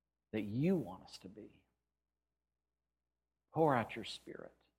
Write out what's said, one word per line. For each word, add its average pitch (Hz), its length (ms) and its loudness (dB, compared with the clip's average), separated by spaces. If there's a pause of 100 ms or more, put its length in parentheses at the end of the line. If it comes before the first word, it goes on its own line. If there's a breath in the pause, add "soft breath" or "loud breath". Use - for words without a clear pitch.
(320)
that 107 100 0
you 135 340 2
want 92 260 -4
us - 200 -18
to 95 60 -14
be. 104 220 -18 (2000)
Pour 151 220 6
out 117 220 0
your 107 80 -8
Spirit. - 480 -12 (260)